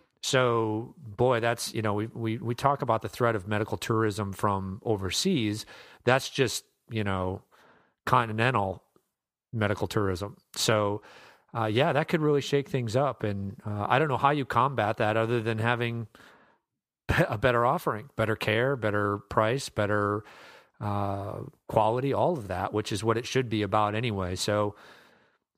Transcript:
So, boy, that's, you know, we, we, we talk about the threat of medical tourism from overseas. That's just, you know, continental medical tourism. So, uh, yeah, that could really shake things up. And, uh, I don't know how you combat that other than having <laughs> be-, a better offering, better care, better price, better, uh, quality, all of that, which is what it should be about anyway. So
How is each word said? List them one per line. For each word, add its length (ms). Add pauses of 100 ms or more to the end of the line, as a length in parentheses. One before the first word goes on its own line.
(220)
So, 760
boy, 420
that's, 340
you 80
know, 120
we, 140
we, 320
we 140
talk 280
about 200
the 60
threat 300
of 100
medical 300
tourism 560
from 500
overseas. 840 (380)
That's 260
just, 360 (260)
you 140
know, 360 (640)
continental 800 (720)
medical 340
tourism. 480 (220)
So, 440 (540)
uh, 100
yeah, 280
that 140
could 140
really 200
shake 280
things 260
up. 280
And, 420
uh, 240
I 100
don't 80
know 100
how 140
you 140
combat 520
that 200
other 240
than 160
having 500 (520)
<laughs> 480
be-, 80 (120)
a 100
better 280
offering, 500
better 200
care, 400
better 420
price, 520
better, 540 (580)
uh, 580 (280)
quality, 460
all 200
of 140
that, 260
which 180
is 120
what 140
it 80
should 240
be 140
about 320
anyway. 400
So 400 (840)